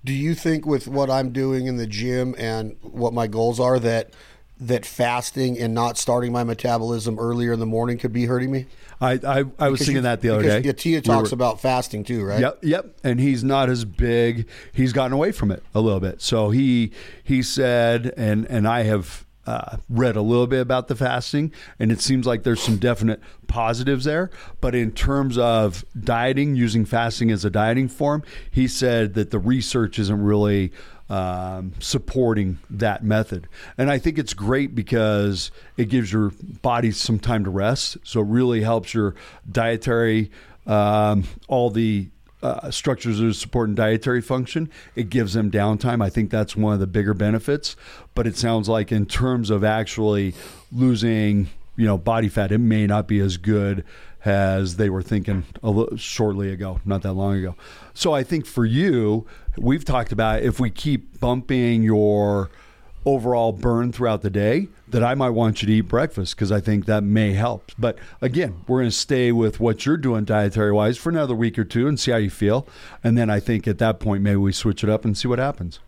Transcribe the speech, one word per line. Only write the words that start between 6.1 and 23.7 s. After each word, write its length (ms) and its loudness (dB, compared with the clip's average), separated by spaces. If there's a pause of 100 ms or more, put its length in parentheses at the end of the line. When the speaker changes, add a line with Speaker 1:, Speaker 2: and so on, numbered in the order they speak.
Speaker 1:
my 120 0
metabolism 760 -2
earlier 340 0
in 80 -2
the 60 -2
morning 320 -2
could 140 -4
be 140 0
hurting 240 0
me? 160 -4 (340)
Speaker 2:
I, 140 2
I, 40 -2
I 220 0
was 100 0
Speaker 1:
Because 280 0
Speaker 2:
thinking 180 2
Speaker 1:
you, 60 2
Speaker 2:
that 180 0
the 100 2
other 120 2
Speaker 1:
because 200 4
Speaker 2:
day. 100 0
Speaker 1:
Yatia 240 0
Speaker 2:
We 60 0
Speaker 1:
talks 280 4
Speaker 2:
were 60 -2
Speaker 1:
about 240 0
fasting 440 0
too, 200 -4
right? 160 0
Speaker 2:
Yep, 220 0
yep. 420 -2
And 160 2
he's 240 2
not 240 2
as 160 0
big. 640 2 (240)
He's 200 2
gotten 200 0
away 200 2
from 200 0
it 100 -6 (120)
a 60 2
little 200 2
bit. 220 -4
So 280 0
he, 420 2 (300)
he 200 0
said, 760 2
and, 300 0
and 200 0
I 160 2
have, 420 -2 (200)
uh, 340 -6 (100)
read 260 2
a 80 0
little 240 4
bit 140 2
about 260 0
the 80 -2
fasting, 560 -2 (300)
and 100 2
it 100 2
seems 280 2
like 160 0
there's 180 0
some 140 2
definite 420 2 (300)
positives 560 0